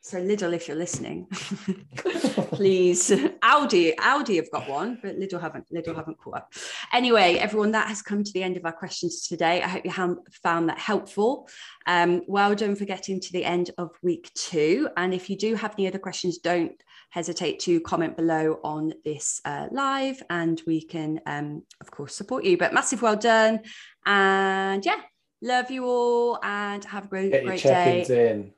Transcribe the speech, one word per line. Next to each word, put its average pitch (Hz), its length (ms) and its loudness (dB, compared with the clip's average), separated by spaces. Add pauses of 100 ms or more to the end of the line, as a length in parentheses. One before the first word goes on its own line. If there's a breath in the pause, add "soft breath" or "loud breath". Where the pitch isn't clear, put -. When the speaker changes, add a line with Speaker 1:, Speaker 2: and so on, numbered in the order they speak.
Speaker 1:
so - 180 -10
Lidl, 190 340 0
if 165 140 -6
you're 147 80 -6
listening, 170 520 -6
<laughs> - 680 -8 (560)
please. 185 580 4
Aldi, 226 840 4
Aldi 254 420 2
have - 140 -2
got 127 160 -6
one, 175 340 -6
but 190 160 -8
Lidl 190 220 -6
haven't, 156 340 -10
Lidl 165 220 -6
haven't 160 220 -10
caught - 200 -14
up. - 160 -14 (380 loud breath)
Anyway, 220 440 6
everyone, 208 360 2
that 220 160 2
has 208 140 -6
come 208 220 -2
to 208 100 -6
the 185 100 -2
end 185 140 -2
of 175 80 -8
our 165 80 -2
questions - 540 -8
today. 170 340 2
I - 60 -2
hope 185 180 -6
you 185 60 -4
ham-, 180 280 -2 (240)
found 165 260 2
that - 100 -4
helpful. 220 680 0 (400 loud breath)
Um, 175 400 4
well 202 280 4
done 202 200 0
for 202 100 -6
getting 190 360 -6
to - 100 -12
the 180 140 -2
end 175 320 0
of 170 140 -6 (100)
week - 320 -4
two. 175 640 0
And 185 160 0
if 185 160 -6
you 196 80 -4
do 220 180 0
have 208 220 -6
any 190 100 0
other 190 120 -6
questions, 180 400 -6
don't 170 360 0 (340 soft breath)
hesitate 170 520 -4
to 170 200 2
comment 165 360 -2
below 156 460 2
on 156 300 -4 (120)
this, 151 400 -6
uh, 147 260 -6
live, 269 580 -2
and 165 380 0
we 160 140 0
can, 156 460 -6
um, 147 360 -8 (160)
of - 120 -20
course, - 240 -12
support - 280 -6
you. 180 140 4
But 175 160 0
massive 247 280 0
well 220 140 4
done. 220 460 4 (440 loud breath)
And 196 800 2
yeah, 392 140 -2 (420)
love 247 300 0
you 254 140 -6
all 240 580 2
and 202 420 -4
have 196 200 -10
a - 20 -18
great, 190 240 -2
Speaker 2:
Get - 120 2
your 190 80 -2
Speaker 1:
great 185 100 -4
Speaker 2:
check-ins 180 460 4
Speaker 1:
day. 120 240 6
Speaker 2:
in. 101 260 -6